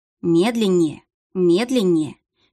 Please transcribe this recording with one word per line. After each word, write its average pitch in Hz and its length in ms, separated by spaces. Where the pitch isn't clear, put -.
Медленнее, 180 840
медленнее. 180 840